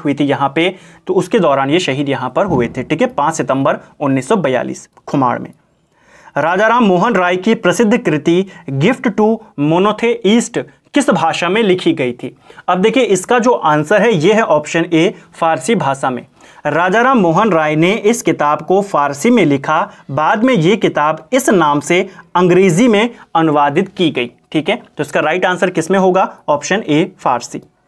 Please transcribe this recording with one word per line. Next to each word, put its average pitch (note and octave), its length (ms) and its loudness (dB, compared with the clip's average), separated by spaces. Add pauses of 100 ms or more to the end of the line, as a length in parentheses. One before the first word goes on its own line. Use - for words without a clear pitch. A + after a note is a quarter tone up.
हुई C#3+ 80 0
थी D3 100 -2
यहाँ C#3 320 0
पे, E3+ 140 0 (380)
तो F#3 60 -2
उसके G3 260 0
दौरान C#3 300 2
ये D#3+ 100 2
शहीद C#3+ 300 -2
यहाँ B2+ 200 -4
पर E3+ 160 -2
हुए B2+ 220 0
थे। B2+ 160 -8
ठीक D#3 180 -4
है, - 60 2
पाँच D#3 280 -2
सितंबर C#3 440 0 (200)
उन्नीस C3+ 280 0
सौ B3 80 2
बयालीस C3 520 -2 (200)
खुमार B2 320 0
में। - 120 -14 (840)
राजा F3+ 300 0
राम A#3 160 2
मोहन G3 320 2
राय F3+ 220 0
की G3+ 180 0
प्रसिद्ध G#3 420 0
कृति E3+ 480 0 (240)
गिफ्ट E3 420 -2
to G#3+ 240 0 (240)
मोनोथे G3 520 0 (160)
ईस्ट A3 320 2 (340)
किस C#4+ 160 0
भाषा E3 400 -2
में G#3 140 0
लिखी F3+ 300 2
गई B2+ 200 -2
थी? B2 220 -14 (320)
अब F#3 140 0
देखिए, A3+ 220 2
इसका G3+ 360 0
जो A#3+ 120 2
आंसर G3+ 500 2
है A3+ 120 2
ये F3 200 2
है G#3+ 100 2
ऑप्शन D#3+ 420 0
ए, E3+ 280 0 (200)
फारसी E3 420 -2
भाषा C3+ 340 -2
में। B2 160 -8 (400)
राजा F3+ 360 0
राम B3+ 160 2
मोहन F#3 340 2
राय D#3 240 0
ने E3 160 2
इस A3 300 0
किताब D#3 400 0
को F#3 200 0
फारसी D3 480 -2
में A#3+ 160 4
लिखा, D3 340 0 (320)
बाद E3+ 320 0
में C4 100 2
ये F#3 220 2
किताब D#3 580 -2
इस C4 160 0
नाम D3+ 300 2
से E3+ 200 0 (360)
अंग्रेजी F3+ 520 4
में A3 220 2 (260)
अनुवादित D3+ 520 0
की F3 240 -2
गई। A#2+ 200 -6 (200)
ठीक D#3 180 -2
है, G#3 60 -2
तो - 280 -10
इसका F3 160 -4
राइट E3 260 0
आंसर F3+ 240 -2
किस E3+ 220 -4
में G3 80 2
होगा? F#3+ 300 2 (200)
ऑप्शन D3+ 400 -2
ए, E3 300 0
फारसी। C#3 420 -4 (260)